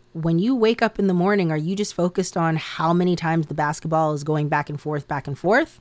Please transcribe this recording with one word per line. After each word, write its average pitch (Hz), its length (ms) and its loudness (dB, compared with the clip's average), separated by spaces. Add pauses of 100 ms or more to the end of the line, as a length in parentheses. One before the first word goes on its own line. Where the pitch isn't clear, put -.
(120)
when 165 280 0
you 240 160 2
wake 226 260 2
up 220 180 0
in 202 80 2
the 185 60 2
morning, 180 380 2
are 156 60 0
you 165 180 -2
just 208 180 -4
focused 180 420 -2
on 165 220 0
how 160 340 -2
many 175 240 2
times 165 320 -2
the - 60 -10
basketball 156 600 -2
is 143 120 -6
going 151 240 -2
back 147 200 -2
and 147 100 -8
forth, 147 280 -6
back 139 180 -6
and 143 140 -8
forth? 233 420 0